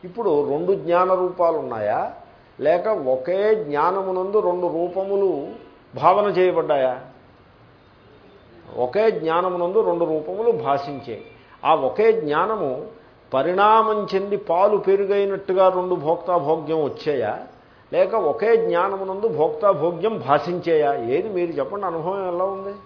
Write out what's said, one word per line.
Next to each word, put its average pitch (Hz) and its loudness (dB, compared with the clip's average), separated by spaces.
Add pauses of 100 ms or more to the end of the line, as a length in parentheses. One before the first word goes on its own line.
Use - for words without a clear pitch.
ఇప్పుడు 175 0
రెండు 165 0
జ్ఞాన 175 2
రూపాలు 180 0
ఉన్నాయా, 123 -4 (480)
లేక 175 2
ఒకే 185 0
జ్ఞానమునందు 185 -2
రెండు 180 0
రూపములు 175 -2 (460)
భావన 180 4
చేయబడ్డాయా? 156 0 (1800)
ఒకే 196 2
జ్ఞానమునందు 175 0
రెండు 170 2
రూపములు 160 -2
భాషించే. 135 -4 (400)
ఆ 160 6
ఒకే 160 2
జ్ఞానము 156 -2 (480)
పరిణామం 208 2
చెంది 202 -2
పాలు 196 2
పెరుగైనట్టుగా 196 2
రెండు 180 0
భోక్తాభోగ్యం 160 0
వచ్చాయా, 131 -4 (540)
లేక 185 2
ఒకే 208 2
జ్ఞానమునందు 190 0
భోక్తాభోగ్యం 175 0
భాషించేయా? 151 0
ఏది 135 -2
మీరు 175 -2
చెప్పండి, 165 -4
అనుభవం 180 -4
ఎలా 180 -4
ఉంది? 196 -6 (120)